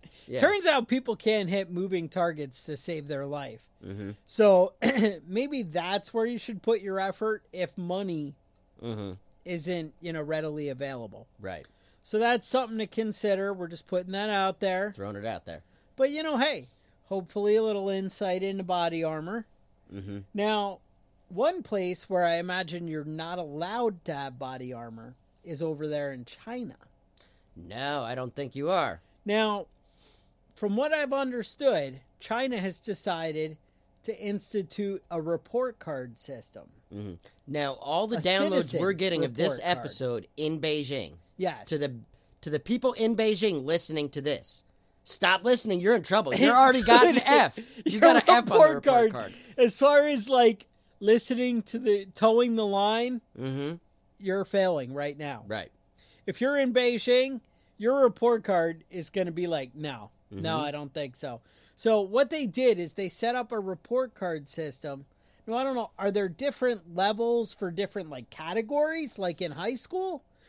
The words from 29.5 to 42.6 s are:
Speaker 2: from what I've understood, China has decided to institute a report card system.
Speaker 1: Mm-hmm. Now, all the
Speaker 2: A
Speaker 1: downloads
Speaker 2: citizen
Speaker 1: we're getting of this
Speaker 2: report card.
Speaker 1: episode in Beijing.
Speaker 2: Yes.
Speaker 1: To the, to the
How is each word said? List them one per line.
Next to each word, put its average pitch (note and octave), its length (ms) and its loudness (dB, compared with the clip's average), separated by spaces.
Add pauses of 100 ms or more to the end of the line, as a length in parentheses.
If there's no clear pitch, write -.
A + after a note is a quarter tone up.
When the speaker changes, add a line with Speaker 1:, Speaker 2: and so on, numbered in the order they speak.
Speaker 2:
from G#3 220 -2
what D4 160 0
I've D4 200 0
understood, A#3+ 880 0 (200)
China B3 380 -2
has F#3 220 -6
decided D#3+ 760 -4 (460)
to A3 160 -8
institute G3+ 920 -6
a E3+ 100 -4
report E3+ 580 -4
card B2+ 400 -10
system. A#2 460 -16 (300)
Speaker 1:
Mm-hmm. G2+ 200 -10 (340)
Now, C#3+ 260 -4
all D#3+ 320 -2
the G#3+ 120 -2
Speaker 2:
A - 20 -2
Speaker 1:
downloads F#3+ 300 2
Speaker 2:
citizen F3 300 0
Speaker 1:
we're F#3+ 120 0
getting F3 320 0
of A#2+ 100 -4
this E3+ 200 0
Speaker 2:
report - 80 -8
card. F3 160 -2
Speaker 1:
episode A#2+ 580 -6
in D3+ 240 -2
Beijing. C#3 540 -2 (220)
Speaker 2:
Yes. D3+ 320 -6
Speaker 1:
To D#3 100 -4
the, C#3 160 -4 (480)
to D#3 80 -10
the D3 100 -2